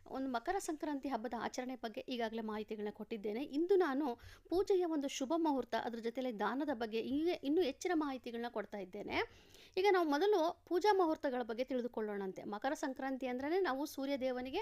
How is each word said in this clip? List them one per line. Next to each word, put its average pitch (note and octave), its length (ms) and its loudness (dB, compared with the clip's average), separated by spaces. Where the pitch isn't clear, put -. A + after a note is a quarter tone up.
ಒಂದು C4+ 220 -6
ಮಕರ B3 280 -2
ಸಂಕ್ರಾಂತಿ D4+ 520 -4
ಹಬ್ಬದ A#3 300 -4
ಆಚರಣೆ B3 360 -4
ಬಗ್ಗೆ A#3 260 -8
ಈಗಾಗಲೇ A3+ 400 -4
ಮಾಹಿತಿಗಳನ್ನ G#3+ 500 -4
ಕೊಟ್ಟಿದ್ದೇನೆ. G#3+ 520 -6
ಇಂದು E4+ 320 4
ನಾನು D#4 400 4
ಪೂಜೆಯ F4+ 360 4
ಒಂದು D#4 220 0
ಶುಭ C4+ 280 -2
ಮುಹೂರ್ತ, C#4+ 480 2
ಅದ್ರ A#3 160 -4
ಜೊತೆಲಿ A#3 400 -2
ದಾನದ B3+ 340 0
ಬಗ್ಗೆ A3+ 280 -2
ಹೀಗೆ D4+ 300 0
ಇನ್ನೂ D4+ 300 2
ಹೆಚ್ಚಿನ F4 340 0
ಮಾಹಿತಿಗಳನ್ನ B3+ 540 -2
ಕೊಡ್ತಾ G#3+ 280 -6
ಇದ್ದೇನೆ. G#3 720 -6
ಈಗ F#4+ 140 4
ನಾವು F4 180 4
ಮೊದಲು E4+ 580 4
ಪೂಜಾ F4+ 260 4
ಮುಹೂರ್ತಗಳ D#4 480 2
ಬಗ್ಗೆ A#3 220 -4
ತಿಳಿದುಕೊಳ್ಳೋಣಂತೆ. G#3+ 800 -4
ಮಕರ G#3+ 300 -2
ಸಂಕ್ರಾಂತಿ C4 540 -4
ಅಂದ್ರೇ C4+ 320 0
ನಾವು C#4+ 260 0
ಸೂರ್ಯ C#4 320 -2
ದೇವನಿಗೆ B3+ 440 -2